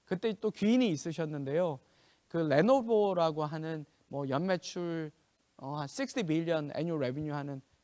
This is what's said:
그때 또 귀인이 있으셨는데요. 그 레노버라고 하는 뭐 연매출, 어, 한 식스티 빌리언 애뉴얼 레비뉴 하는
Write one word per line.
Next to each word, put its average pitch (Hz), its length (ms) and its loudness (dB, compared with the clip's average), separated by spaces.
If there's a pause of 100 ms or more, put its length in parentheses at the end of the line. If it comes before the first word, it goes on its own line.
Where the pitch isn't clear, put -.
그때 202 360 -2
또 214 100 0
귀인이 233 380 4
있으셨는데요. 151 920 -2 (480)
그 - 80 -4
레노버라고 175 1080 4
하는 156 420 -6 (220)
뭐 139 200 -4
연매출, 165 840 -2 (460)
어, 139 200 -8
한 147 120 -6
식스티 - 360 -4
빌리언 160 500 0
애뉴얼 160 260 -2
레비뉴 143 340 -2
하는 143 280 -6 (220)